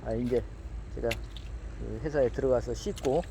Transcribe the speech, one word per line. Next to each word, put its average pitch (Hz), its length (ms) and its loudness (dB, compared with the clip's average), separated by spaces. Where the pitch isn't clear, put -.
아, 113 80 0
이제 120 300 2
제가 117 140 0
그 110 240 -6
회사에 143 260 4
들어가서 123 440 4
씻고, 156 580 2